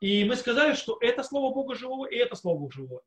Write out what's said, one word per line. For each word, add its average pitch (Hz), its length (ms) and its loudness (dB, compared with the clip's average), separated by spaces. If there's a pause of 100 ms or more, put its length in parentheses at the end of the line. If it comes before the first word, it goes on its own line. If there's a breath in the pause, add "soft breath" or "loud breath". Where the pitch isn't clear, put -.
И 202 240 4
мы 233 120 2
сказали, 277 380 2
что - 260 -4
это 240 220 2
слово 269 320 -2
Бога 269 200 -2
живого 262 320 -8
и 247 100 -6
это 240 200 2
слово 170 220 0
Бога 139 140 -8
живого. 131 340 -12